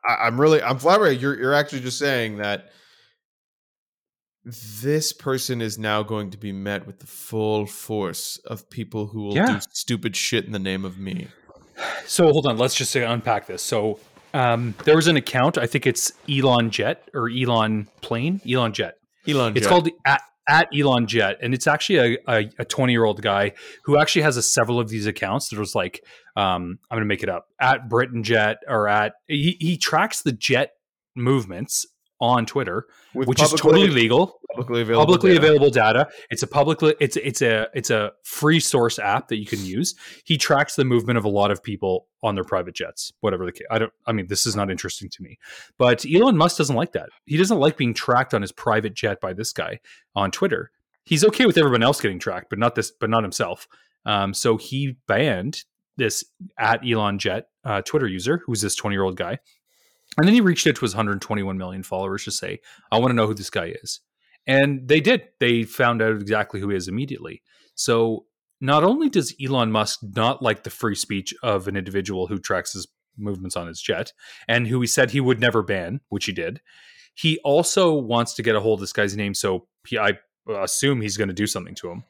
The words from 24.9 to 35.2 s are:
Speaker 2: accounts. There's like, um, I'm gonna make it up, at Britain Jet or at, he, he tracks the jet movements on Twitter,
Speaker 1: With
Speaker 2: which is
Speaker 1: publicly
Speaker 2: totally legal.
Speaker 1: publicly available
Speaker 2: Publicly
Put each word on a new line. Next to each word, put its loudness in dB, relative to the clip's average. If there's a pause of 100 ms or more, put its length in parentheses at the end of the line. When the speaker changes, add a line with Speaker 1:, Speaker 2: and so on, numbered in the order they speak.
Speaker 2:
accounts. -4
There's -6
like, -4 (340)
um, -2 (120)
I'm -6
gonna -2
make -2
it -4
up, -8 (120)
at 0
Britain -2
Jet 2
or 0
at, 2 (140)
he, 0
he 0
tracks -2
the 0
jet 0 (420)
movements -2 (360)
on 4
Twitter, -4 (280)
Speaker 1:
With 0
Speaker 2:
which 0
is 6
Speaker 1:
publicly 4 (100)
Speaker 2:
totally 6 (140)
legal. 2 (160)
Speaker 1:
publicly -2
available 4
Speaker 2:
Publicly 6